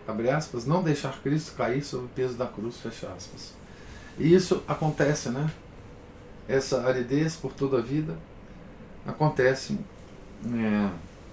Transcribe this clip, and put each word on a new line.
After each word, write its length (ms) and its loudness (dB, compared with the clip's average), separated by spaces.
abre 220 2
aspas, 360 0
"não 160 4
deixar 400 0
Cristo 360 0
cair 260 0
sob 220 -6
o 20 -10
peso 280 -2
da 100 0
cruz", 320 -6
fecha 300 -8
aspas. 460 -12
E 160 8
isso 320 6
acontece, 640 2
né? 220 0
Essa 400 2
aridez 480 2
por 160 -6
toda 280 2
a 20 4
vida 340 -2
acontece, 720 4
é, 440 2